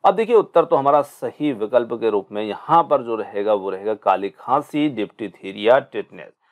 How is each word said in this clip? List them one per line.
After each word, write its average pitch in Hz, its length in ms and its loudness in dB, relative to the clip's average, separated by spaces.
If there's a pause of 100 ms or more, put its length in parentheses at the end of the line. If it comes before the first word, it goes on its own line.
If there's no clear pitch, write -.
अब 196 100 4
देखिए 226 200 0
उत्तर 165 300 4
तो 165 100 0
हमारा 143 260 4
सही 135 520 -6
विकल्प 113 400 -2
के 113 160 -2
रूप 104 220 -2
में 104 120 -6
यहाँ 147 400 0
पर 139 180 0
जो 117 140 -6
रहेगा 107 380 -2
वो 98 160 -2
रहेगा 98 240 -6
काली 98 360 -2
खांसी, 147 600 -4
डिप्थीरिया, 104 920 -2
टेटनस। 98 520 -12 (200)